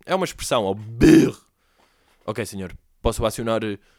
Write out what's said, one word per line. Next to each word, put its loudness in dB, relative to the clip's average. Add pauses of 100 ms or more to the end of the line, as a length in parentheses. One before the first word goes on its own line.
É -4
uma -2
expressão, -4
ó -2
berro. 4 (840)
"Ok, -8
senhor, -12 (260)
posso -4
acionar, -2
eh, -6 (200)